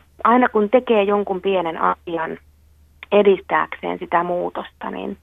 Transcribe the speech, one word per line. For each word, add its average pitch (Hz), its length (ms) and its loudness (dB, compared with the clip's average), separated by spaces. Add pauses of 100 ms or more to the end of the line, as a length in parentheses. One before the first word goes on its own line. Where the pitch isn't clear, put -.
(240)
aina 240 240 4
kun 208 220 0
tekee 240 320 2
jonkun 202 380 -2
pienen 180 400 -2
asian 165 580 -4 (760)
edistääkseen 180 880 2
sitä 175 240 -2
muutosta, 175 680 -6
niin 196 320 -10